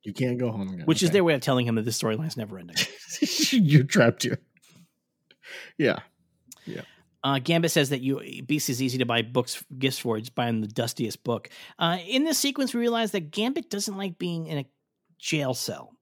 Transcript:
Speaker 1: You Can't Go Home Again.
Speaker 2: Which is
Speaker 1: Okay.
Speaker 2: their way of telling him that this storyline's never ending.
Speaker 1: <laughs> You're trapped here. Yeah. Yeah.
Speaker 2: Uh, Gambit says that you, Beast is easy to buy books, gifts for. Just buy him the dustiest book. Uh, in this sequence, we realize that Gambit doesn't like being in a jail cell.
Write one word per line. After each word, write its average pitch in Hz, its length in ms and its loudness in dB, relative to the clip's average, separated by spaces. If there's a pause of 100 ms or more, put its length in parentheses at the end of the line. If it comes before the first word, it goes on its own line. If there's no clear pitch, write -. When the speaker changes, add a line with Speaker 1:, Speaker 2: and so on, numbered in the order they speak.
Speaker 1:
You 107 100 -10
Can't 123 260 -2
Go 123 120 -2
Home 101 180 -6
Again. 92 160 -8
Speaker 2:
Which 160 180 4
is 175 60 4
Speaker 1:
Okay. 160 60 2
Speaker 2:
their 196 100 6
way 165 100 6
of 131 60 0
telling 127 260 2
him 113 100 2
that 110 100 0
this 113 140 -2
storyline's 120 360 -2
never 101 220 -8
ending. 87 180 -10 (360)
Speaker 1:
<laughs> - 400 0
You're 151 320 8
trapped 120 380 4
here. - 160 -2 (1400)
Yeah. 127 220 2 (680)
Yeah. - 160 -12 (420)
Speaker 2:
Uh, 139 140 2
Gambit 165 320 2
says 143 200 2
that 135 100 -2
you, 135 200 -2 (260)
Beast 147 240 -2
is 123 120 -2
easy 127 160 -2
to 127 80 2
buy 117 160 0
books, 123 420 -2 (140)
gifts 131 200 -2
for. 113 200 -2
Just 110 160 -12
buy 123 140 -2
him 113 120 0
the 107 80 -4
dustiest 113 540 -4
book. 117 260 -4 (300)
Uh, 170 280 0
in 262 180 0
this 311 140 0
sequence, 277 360 -2
we 240 60 -2
realize 233 320 0
that 165 180 -4
Gambit 247 400 -4
doesn't 202 260 -6
like 190 220 -8
being 170 280 -6
in 156 120 -6
a 135 80 -6 (520)
jail 143 340 -2
cell. - 500 -8